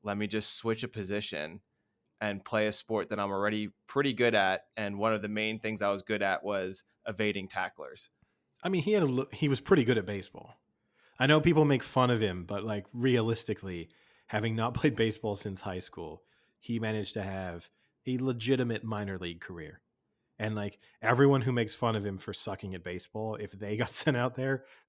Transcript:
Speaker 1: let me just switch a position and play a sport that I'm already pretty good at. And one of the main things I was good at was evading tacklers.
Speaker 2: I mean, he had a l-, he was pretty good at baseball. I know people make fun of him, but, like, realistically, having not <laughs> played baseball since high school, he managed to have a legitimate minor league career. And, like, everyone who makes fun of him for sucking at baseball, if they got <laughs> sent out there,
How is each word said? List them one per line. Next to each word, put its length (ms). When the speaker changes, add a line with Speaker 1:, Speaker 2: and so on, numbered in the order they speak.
Speaker 1:
let 160
me 100
just 280
switch 280
a 40
position 720
and 220
play 240
a 40
sport 380
that 100
I'm 120
already 380
pretty 260
good 200
at. 340
And 200
one 160
of 80
the 60
main 320
things 220
I 80
was 140
good 180
at 220
was 400
evading 440
tacklers. 600
Speaker 2:
I 60
mean, 140
he 100
had 100
a 40
l-, 260
he 160
was 120
pretty 220
good 140
at 80
baseball. 500
I 100
know 140
people 240
make 180
fun 280
of 100
him, 240
but, 180
like, 300
realistically, 960
having 280
not 180
<laughs> 20
played 200
baseball 400
since 260
high 180
school, 440
he 200
managed 340
to 100
have 460
a 120
legitimate 680
minor 340
league 240
career. 400
And, 180
like, 240
everyone 400
who 120
makes 200
fun 220
of 100
him 120
for 160
sucking 420
at 80
baseball, 520
if 180
they 240
got 120
<laughs> 20
sent 260
out 180
there, 300